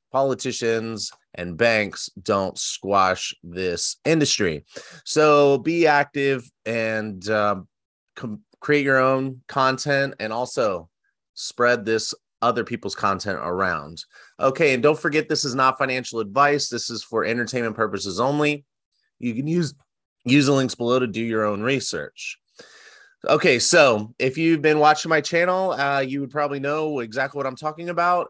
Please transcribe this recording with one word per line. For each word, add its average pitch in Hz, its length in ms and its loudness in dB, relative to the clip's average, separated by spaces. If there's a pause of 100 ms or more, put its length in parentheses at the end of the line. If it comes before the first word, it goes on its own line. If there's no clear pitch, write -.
(120)
politicians 113 1000 -2 (240)
and 90 220 -8
banks 110 540 0 (100)
don't 98 380 0
squash 95 840 0
this 87 640 -4
industry. 135 580 2 (400)
So 147 540 4
be 160 300 2
active 139 600 0 (160)
and, 110 640 -4
uh, 104 280 2 (600)
com-, 107 280 -10 (160)
create 147 260 2
your 135 140 4
own 131 480 0
content 139 720 0
and 107 120 -6
also 110 580 -2 (440)
spread 120 520 0
this 110 280 0 (300)
other 117 200 0
people's 110 300 -8
content 95 480 -2
around. 85 640 -4 (340)
Okay, 135 360 2
and 120 80 0
don't 147 160 4
forget, 151 280 0
this 151 160 -2
is 127 120 -4
not 131 240 2
financial 127 400 -4
advice. 139 500 2
This 120 220 -6
is 110 120 -8
for 107 220 -2
entertainment 117 500 -4
purposes 98 440 -4
only. 147 440 0 (540)
You 120 160 -6
can 135 140 -6
use, 160 260 0 (520)
use 131 200 6
the 143 80 4
links 135 220 0
below 120 240 0
to 127 80 0
do 110 160 -6
your 110 220 -2
own 104 180 -2
research. - 720 -6 (880)
Okay, 147 320 4
so 117 600 4
if 131 180 0
you've 165 240 2
been 151 180 4
watching 151 280 4
my 160 140 2
channel, 180 500 0
uh, 139 300 0
you 135 180 -4
would 135 100 -6
probably 143 300 -4
know 147 400 -2
exactly 131 380 -6
what 139 100 -4
I'm 127 80 -6
talking 156 320 -8
about. 175 420 0